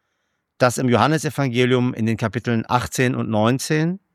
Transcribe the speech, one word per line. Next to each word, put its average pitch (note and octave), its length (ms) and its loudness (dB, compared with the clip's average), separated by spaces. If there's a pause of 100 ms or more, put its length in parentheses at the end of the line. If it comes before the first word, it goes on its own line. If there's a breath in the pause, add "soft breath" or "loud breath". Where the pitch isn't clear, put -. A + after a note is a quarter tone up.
(580)
das B2 180 4
im C3 140 0
Johannesevangelium B2+ 1040 2
in A2 100 -4
den A2+ 140 -2
Kapiteln A2+ 500 -4
achtzehn B2 460 -2
und A#2+ 160 -6
neunzehn C3+ 720 0 (140)